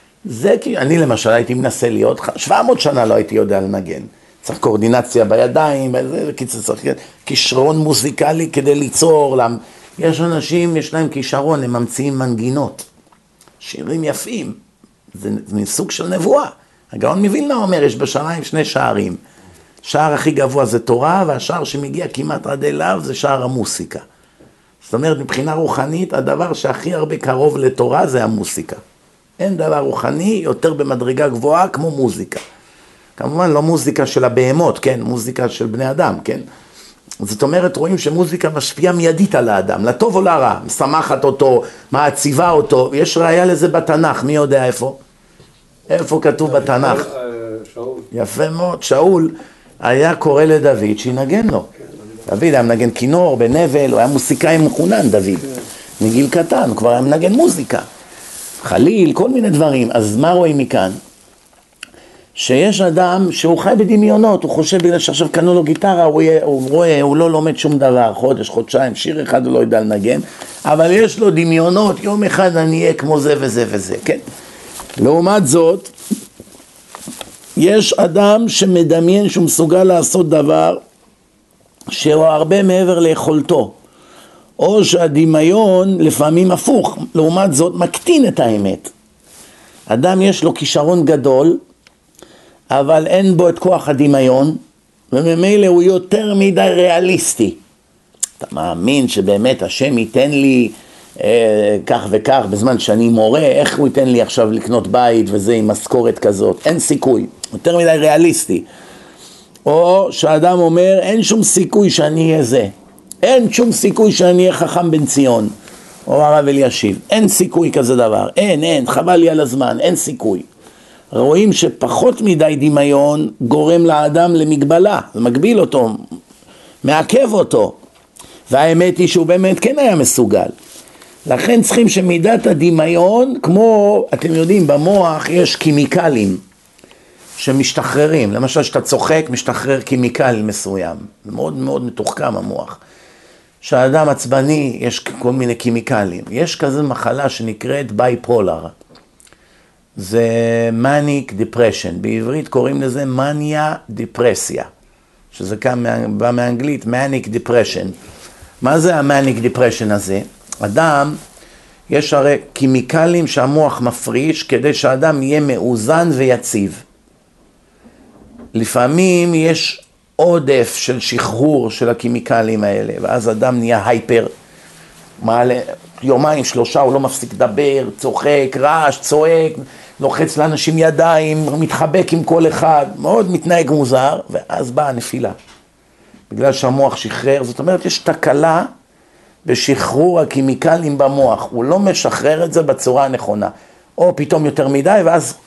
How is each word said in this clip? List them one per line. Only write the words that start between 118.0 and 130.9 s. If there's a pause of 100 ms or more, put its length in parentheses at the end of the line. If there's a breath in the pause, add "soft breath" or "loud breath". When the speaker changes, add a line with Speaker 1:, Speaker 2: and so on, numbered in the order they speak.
Speaker 1:
אין,
אין,
חבל
לי
על
הזמן,
אין
סיכוי." (720 loud breath)
רואים
שפחות
מדי
דמיון (120)
גורם
לאדם
למגבלה, (120)
זה
מגביל
אותו, (840 loud breath)
מעכב
אותו. (760 loud breath)
והאמת
היא
שהוא
באמת
כן
היה
מסוגל. (800 loud breath)